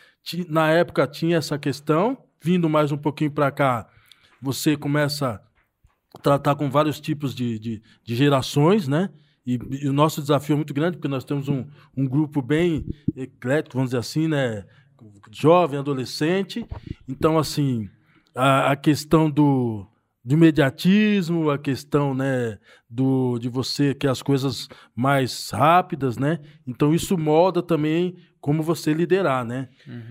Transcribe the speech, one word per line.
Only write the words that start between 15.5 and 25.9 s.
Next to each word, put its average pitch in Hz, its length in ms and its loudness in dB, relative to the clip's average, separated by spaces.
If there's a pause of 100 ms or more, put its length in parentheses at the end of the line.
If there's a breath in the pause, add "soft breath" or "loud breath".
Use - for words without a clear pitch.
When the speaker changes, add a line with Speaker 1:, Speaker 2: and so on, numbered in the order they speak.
Speaker 1:
adolescente. 151 840 -4 (420 loud breath)
Então, 156 300 0
assim, 131 520 -2 (440 soft breath)
a, 135 380 4
a 143 40 0
questão 156 540 2
do, 127 560 2 (380)
do 123 100 -2
imediatismo, 165 1160 4
a 143 80 0
questão, 143 560 -2
né, 127 440 -2 (320 soft breath)
do, 127 500 0
de 123 100 -6
você 131 440 -2
quer 143 160 -2
as 127 120 -2
coisas 135 460 -2 (280 loud breath)
mais 135 560 -2
rápidas, 147 640 2